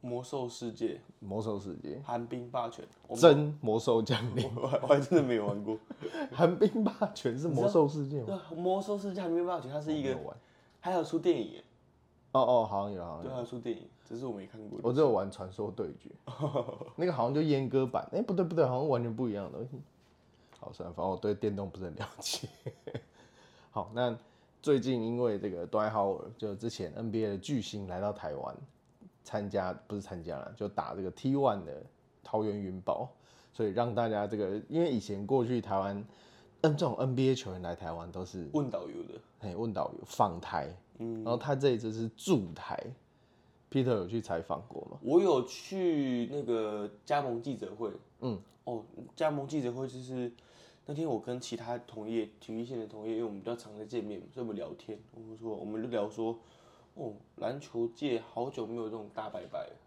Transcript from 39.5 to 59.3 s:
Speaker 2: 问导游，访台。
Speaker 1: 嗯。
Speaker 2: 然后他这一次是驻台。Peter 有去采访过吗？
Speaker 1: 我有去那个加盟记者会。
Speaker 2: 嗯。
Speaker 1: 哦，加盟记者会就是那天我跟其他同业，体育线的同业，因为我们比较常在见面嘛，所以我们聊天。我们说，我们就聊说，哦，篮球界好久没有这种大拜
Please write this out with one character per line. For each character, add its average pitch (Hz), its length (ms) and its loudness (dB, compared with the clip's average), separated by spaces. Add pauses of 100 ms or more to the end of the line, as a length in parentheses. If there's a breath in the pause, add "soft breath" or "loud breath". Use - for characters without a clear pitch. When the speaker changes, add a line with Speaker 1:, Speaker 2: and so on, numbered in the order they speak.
Speaker 2:
问 110 180 -2
导 87 240 -2
游， - 80 -14
访 92 340 2
台。 73 300 -4 (300)
Speaker 1:
嗯。 113 240 -4
Speaker 2:
然 117 100 0
后 123 40 0
他 135 180 0
这 135 160 4
一 120 60 2
次 113 140 -2
是 113 180 -4
驻 104 440 2
台。 - 260 -8 (920 soft breath)
Peter 127 180 4
有 101 160 4
去 107 160 -2
采 85 180 -2
访 82 280 -4
过 - 240 -10
吗？ - 100 -14
Speaker 1:
我 160 180 6
有 160 240 6
去 143 880 0
那 143 120 -4
个 107 440 0 (160)
加 147 200 2
盟 117 180 -2
记 127 160 -4
者 98 180 -8
会。 107 140 -2 (300)
Speaker 2:
嗯。 117 200 -2 (260)
Speaker 1:
哦， 117 180 -6 (320)
加 156 160 2
盟 139 160 -4
记 151 120 -2
者 123 120 -2
会 131 160 -4
就 127 120 -10
是 127 320 -6 (540 loud breath)
那 147 80 -8
天 156 160 -2
我 135 100 0
跟 123 220 -6
其 117 160 -8
他 117 220 -6
同 107 280 -12
业， 113 220 0 (100)
体 - 140 -12
育 113 100 -4
线 120 160 -8
的 110 60 -6
同 107 220 -10
业， 113 60 -2
因 110 40 -2
为 117 60 0
我 113 80 -2
们 101 80 -8
比 98 60 -12
较 117 100 -2
常 110 200 -14
在 107 80 -10
见 107 200 -4
面 104 160 -6
嘛， - 120 -16
所 131 80 -12
以 123 60 -4
我 - 20 -6
们 107 80 -6
聊 - 200 -6
天。 107 240 -12 (160)
我 117 40 -16
们 110 160 -14
说， 110 200 -6
我 - 100 -8
们 107 160 -4
就 120 80 -4
聊 107 200 2
说， 113 280 -2 (580 loud breath)
哦， 127 160 -8 (240)
篮 131 240 -4
球 117 300 -2
界 120 340 0 (100)
好 120 160 -2
久 113 160 -4
没 117 120 -6
有 113 80 -4
这 110 60 -6
种 107 220 -8
大 110 160 -6
拜 90 220 -8